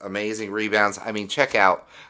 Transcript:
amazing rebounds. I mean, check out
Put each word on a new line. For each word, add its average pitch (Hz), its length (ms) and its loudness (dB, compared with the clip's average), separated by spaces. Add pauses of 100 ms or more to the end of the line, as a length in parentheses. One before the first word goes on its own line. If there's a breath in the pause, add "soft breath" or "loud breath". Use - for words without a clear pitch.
amazing 104 500 -6
rebounds. 104 540 0
I 113 80 -6
mean, 104 160 -6
check - 260 0
out 95 340 4 (220 loud breath)